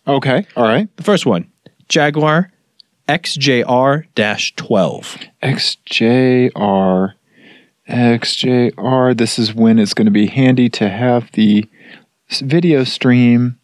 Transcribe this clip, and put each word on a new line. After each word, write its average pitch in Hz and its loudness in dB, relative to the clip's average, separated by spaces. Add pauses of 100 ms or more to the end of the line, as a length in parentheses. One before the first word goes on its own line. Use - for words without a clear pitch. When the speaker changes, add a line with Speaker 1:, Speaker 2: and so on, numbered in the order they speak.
Speaker 1:
Okay. 139 0
All - 0
right. 127 0
Speaker 2:
The 165 -16
first 202 0
one, 92 -2 (380)
Jaguar 151 0 (580)
X 160 -4
J 131 0
R 135 0 (100)
dash 104 -4
twelve. - -4 (240)
Speaker 1:
X - -4 (100)
J 127 2
R, 95 0 (720)
X 117 0
J 123 0
R. 127 0
This 117 -2
is 110 -2
when 113 4
it's 101 -2
gonna 107 0
be 104 2
handy 127 2
to 107 -2
have 120 -2
the 104 2 (640)
s-, - -8
video 147 0
stream. 123 2